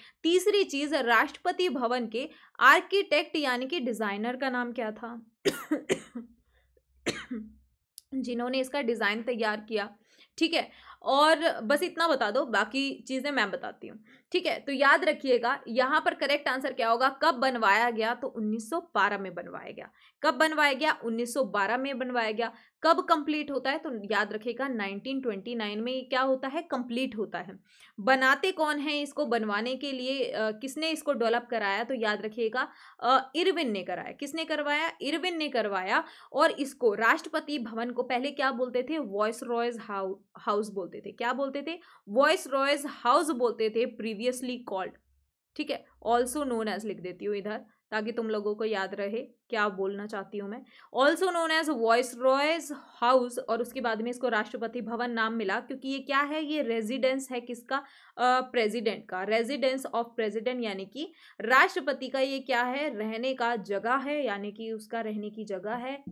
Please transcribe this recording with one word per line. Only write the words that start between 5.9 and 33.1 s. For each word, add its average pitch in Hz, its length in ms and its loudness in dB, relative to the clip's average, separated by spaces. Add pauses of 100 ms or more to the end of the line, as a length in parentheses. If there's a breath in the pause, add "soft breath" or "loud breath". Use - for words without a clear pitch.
जिन्होंने 247 460 -2
इसका 269 220 -2
डिजाइन 220 400 0
तैयार 214 460 -2
किया, 214 280 -4 (420 soft breath)
ठीक 330 160 2
है। - 320 -4 (160)
और 294 580 4
बस 277 220 2
इतना 330 260 0
बता 240 220 2
दो, 262 160 2
बाकी 233 600 0
चीजें 262 220 -2
मैं 220 200 2
बताती - 360 -8
हूँ, - 180 -16 (280 loud breath)
ठीक 359 140 0
है। 269 140 -2
तो 277 120 -6
याद 277 320 6
रखिएगा 262 640 2
यहाँ 254 320 4
पर 330 140 0
करेक्ट 294 340 0
आंसर 262 240 -2
क्या 226 160 0
होगा, 233 200 4 (140)
कब 311 120 6
बनवाया 240 560 4
गया, 220 240 0
तो 247 140 -8
उन्नीस 220 420 -4
सौ 339 240 -4
बारह 202 240 2
में 185 160 -8
बनवाया 175 380 -10
गया। - 180 -16 (320 soft breath)
कब 302 120 4
बनवाया 302 380 4
गया? 302 320 0
उन्नीस 233 300 -2
सौ 269 100 2
बारह 208 320 0
में 262 220 -2
बनवाया 247 320 0
गया। 220 220 -2 (300 loud breath)
कब 330 180 6
कंप्लीट 302 500 2
होता 262 200 -2
है? 302 80 0
तो 226 340 -6
याद 208 200 0
रखिएगा 233 360 -4
नाइनटीन 220 520 -4
ट्वेंटी 233 340 -4
नाइन 214 260 -4
में 240 120 -4
ये 262 80 -4
क्या 254 200 -2
होता 269 280 2
है, 302 140 -4
कंप्लीट 254 540 -4
होता 208 220 -4
है। 185 200 -12 (420 soft breath)
बनाते 262 520 4
कौन 302 260 0
हैं 294 240 -2
इसको, 294 240 -2
बनवाने 220 500 0
के 277 160 -6
लिए, 262 380 -2
अ, 220 200 -2
किसने 269 400 -4
इसको 311 220 -2
डेवलप 233 380 2
कराया? 208 340 0
तो 269 100 -4
याद 208 280 0
रखिएगा, 226 460 -2 (320 loud breath)
अ, 254 360 4